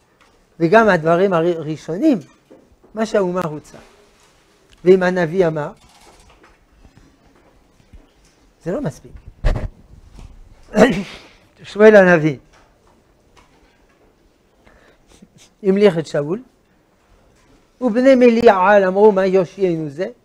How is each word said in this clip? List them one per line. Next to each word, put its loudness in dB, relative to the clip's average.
וגם 2
הדברים 0
הר-, -2
הראשונים, -4
מה -6
שהאומה -4
רוצה. -12
ואם 4
הנביא -2
אמר, -8
זה -10
לא -8
מספיק. -12
<coughs> 2
שמואל 4
הנביא 2
המליך 2
את -6
שאול, -8
ובני 2
מליעל 4
אמרו, 2
"מה 0
יושיענו -4
זה?" -10